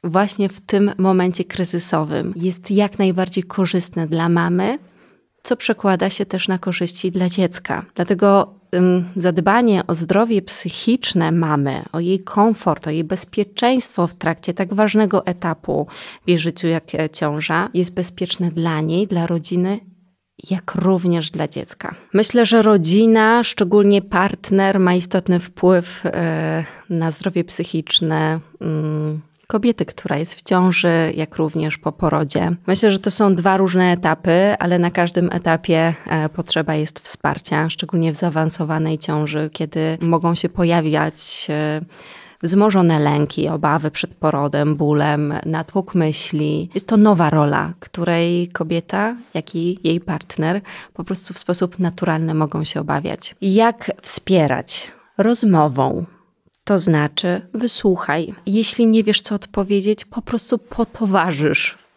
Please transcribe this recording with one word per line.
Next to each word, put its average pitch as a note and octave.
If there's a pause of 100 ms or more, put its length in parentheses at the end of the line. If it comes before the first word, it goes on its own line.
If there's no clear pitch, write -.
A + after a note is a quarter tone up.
właśnie G3
w -
tym G3+
momencie F#3
kryzysowym E3
jest F3+
jak G3+
najbardziej F#3
korzystne F3
dla E3
mamy, F3 (640)
co A#3+
przekłada G3
się G3
też -
na F#3
korzyści F3+
dla F3+
dziecka. - (100)
Dlatego, G3 (220)
ym, F3+ (100)
zadbanie F#3+
o F3
zdrowie F#3+
psychiczne -
mamy, D3+
o E3
jej F#3
komfort, G#3
o -
jej D#3+
bezpieczeństwo G3+
w -
trakcie E3
tak F#3
ważnego G#3
etapu D#3+ (380)
w F3
jej F3
życiu E3+
jak, E3
e, D#3+
ciąża, D#3
jest F3
bezpieczne F3
dla D#3+
niej, E3+
dla E3+
rodziny, F3+ (680)
jak -
również F3
dla D#3
dziecka. - (180)
Myślę, A3
że A3+
rodzina, A3
szczególnie G3+
partner, G3
ma F3+
istotny F3+
wpływ, F3
e, D#3+ (240)
na E3
zdrowie F3
psychiczne, D#3+ (220)
mm, D#3 (260)
kobiety, A3+
która -
jest E3
w -
ciąży, F3
jak D#3
również D#3
po D#3+
porodzie. D3+ (160)
Myślę, F#3+
że F#3+
to G3
są G3
dwa F#3+
różne F3+
etapy, F3
ale F3
na F3
każdym F3
etapie, E3 (140)
e, D#3
potrzeba D#3+
jest D#3
wsparcia, D3+
szczególnie E3
w D3+
zaawansowanej D#3+
ciąży, D3+
kiedy D#3+
mogą E3+
się F3
pojawiać, D#3
e, D3+ (600)
wzmożone F#3
lęki, D3
obawy D#3
przed -
porodem, D3
bólem, D3 (120)
natłok E3
myśli. D#3
Jest G#3
to A3+
nowa F#3+
rola, D3+
której F3
kobieta, F3 (180)
jak D#3+
i E3+
jej E3
partner D#3+ (320)
po F3
prostu -
w -
sposób F3+
naturalny E3
mogą D#3
się D3+
obawiać. -
Jak A3 (100)
wspierać? - (260)
Rozmową. E3+ (580)
To G3+
znaczy E3 (120)
wysłuchaj. G3 (120)
Jeśli A3
nie A3
wiesz, G#3
co G#3
odpowiedzieć, G3+
po -
prostu -
potowarzysz. F3+ (200)